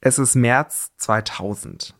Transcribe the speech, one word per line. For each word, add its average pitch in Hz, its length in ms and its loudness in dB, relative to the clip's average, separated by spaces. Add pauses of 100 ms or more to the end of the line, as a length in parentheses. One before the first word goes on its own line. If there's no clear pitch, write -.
Es 131 180 2
ist 131 160 2
März 127 600 2
zweitausend. - 1040 -6